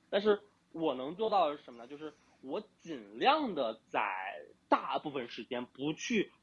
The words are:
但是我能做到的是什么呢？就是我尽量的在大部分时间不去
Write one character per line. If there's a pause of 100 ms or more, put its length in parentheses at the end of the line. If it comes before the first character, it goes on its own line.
(100)
但
是 (300)
我
能
做
到
的
是
什
么
呢？
就
是 (260)
我 (180)
尽
量
的 (120)
在 (680)
大
部
分
时
间
不
去 (100)